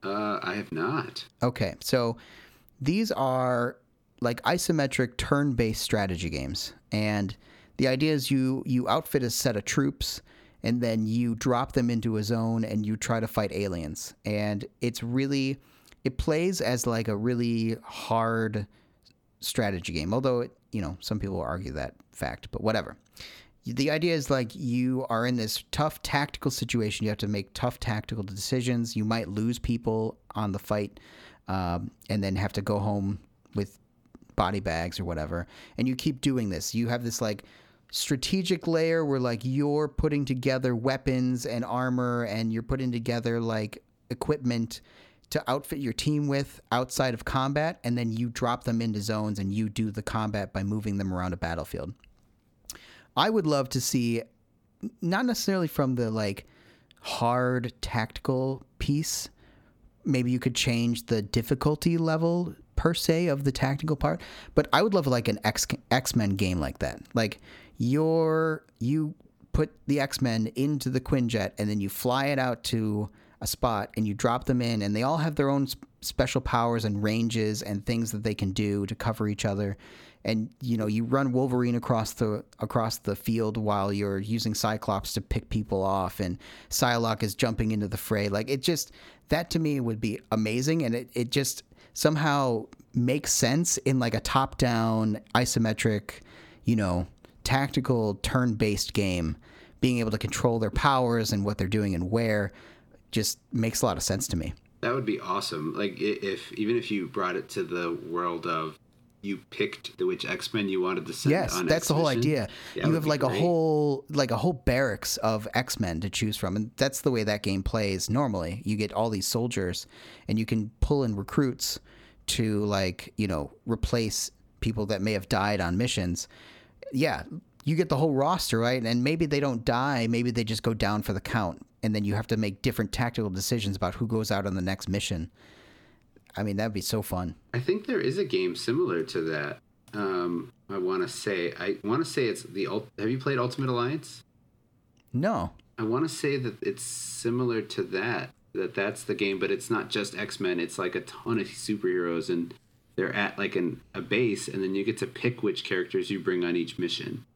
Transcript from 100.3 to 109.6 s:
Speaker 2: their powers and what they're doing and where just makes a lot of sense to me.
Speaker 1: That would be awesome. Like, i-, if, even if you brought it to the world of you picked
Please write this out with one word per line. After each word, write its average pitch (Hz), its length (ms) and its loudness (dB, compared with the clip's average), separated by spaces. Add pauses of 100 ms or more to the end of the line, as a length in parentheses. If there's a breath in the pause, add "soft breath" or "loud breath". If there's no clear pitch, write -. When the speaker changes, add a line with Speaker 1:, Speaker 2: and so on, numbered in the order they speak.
Speaker 2:
their 110 100 0
powers 120 600 2
and 98 140 0
what 104 120 -2
they're 98 120 0
doing 104 260 2
and 90 160 -2
where 107 400 0 (600 loud breath)
just - 280 -2 (140)
makes 113 280 0
a - 40 2
lot 98 100 2
of 92 80 -4
sense - 240 -2
to - 80 -2
me. 82 180 -2 (280)
Speaker 1:
That - 120 0
would 127 120 -2
be 104 160 -2
awesome. 82 540 -4
Like, 101 180 -2
i-, - 280 -2
if, 98 320 -6
even 107 220 0
if 117 160 -2
you 98 160 -2
brought 92 300 -2
it - 140 -6
to 98 120 -4
the 85 340 -4 (120)
world 85 360 -2
of 80 320 -4 (440)
you 101 140 -4 (140)
picked - 480 -4